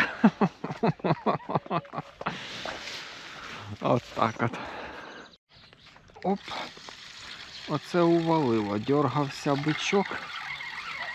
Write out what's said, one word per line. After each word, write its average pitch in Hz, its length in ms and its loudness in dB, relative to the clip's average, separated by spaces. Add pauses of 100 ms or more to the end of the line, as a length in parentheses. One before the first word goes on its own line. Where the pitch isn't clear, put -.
<laughs> - 40 4 (3750)
От 131 220 4 (120)
так 113 240 2
от. 120 200 0 (1600)
Оп! 196 180 2 (1300)
Оце 160 320 0
увалило. 156 760 4
Дьоргався 139 760 2
бичок. 156 520 2 (1080)